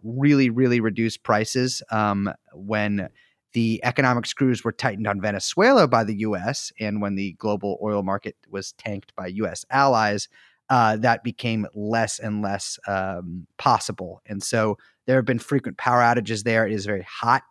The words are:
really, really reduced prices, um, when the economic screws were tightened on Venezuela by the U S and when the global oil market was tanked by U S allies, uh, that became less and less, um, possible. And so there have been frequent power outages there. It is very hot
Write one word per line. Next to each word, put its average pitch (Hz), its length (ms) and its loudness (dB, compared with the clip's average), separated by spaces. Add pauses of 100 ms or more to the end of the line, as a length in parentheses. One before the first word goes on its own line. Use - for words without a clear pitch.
really, 135 480 2
really 123 280 4
reduced 110 440 -2
prices, 123 640 0
um, 101 420 0 (220)
when 101 560 -4 (440)
the 113 300 0
economic 123 420 2
screws 127 380 0
were 113 80 -2
tightened 110 360 -4
on 101 120 -2
Venezuela 170 640 4
by 117 200 4
the 107 140 -4
U 107 180 -2
S 110 420 -6
and 104 220 -2
when 101 140 -2
the 95 180 -4
global 101 500 -4
oil 104 180 0
market 98 360 -4 (100)
was 98 260 -10
tanked 101 440 -12
by 92 100 -10
U 101 180 -4
S - 240 -8
allies, 113 600 2 (400)
uh, 117 260 4
that 117 260 2
became 113 540 -4
less 107 420 -2
and 104 240 -4
less, 101 460 -6
um, 92 580 -6 (120)
possible. 95 680 0
And 98 160 -8
so 110 360 0 (280)
there 131 120 4
have 120 80 2
been 123 120 0
frequent - 400 -4
power 123 220 2
outages 113 460 2
there. 113 200 2
It 101 60 -4
is 101 140 -4
very 101 160 -4
hot 120 500 0